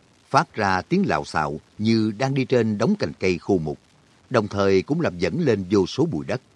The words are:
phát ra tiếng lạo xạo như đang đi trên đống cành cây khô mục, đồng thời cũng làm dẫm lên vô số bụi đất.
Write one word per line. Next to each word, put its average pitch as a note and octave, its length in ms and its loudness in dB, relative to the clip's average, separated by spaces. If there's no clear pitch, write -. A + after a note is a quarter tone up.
phát - 260 2
ra F#2+ 260 0
tiếng F3+ 260 0
lạo D2+ 180 0
xạo D2+ 340 -4
như A2 400 2
đang C3+ 160 -2
đi C3+ 120 0
trên A2+ 320 2
đống D3+ 180 2
cành D#2+ 240 -4
cây F#2 180 0
khô G2 200 0
mục, D2+ 220 -6
đồng A2 180 0
thời G2 340 2
cũng D#3 200 -2
làm F2+ 180 -4
dẫm F#2 260 -2
lên G#2 240 0
vô F#2+ 180 2
số C#3+ 180 -2
bụi D#2 200 -4
đất. G2+ 160 -6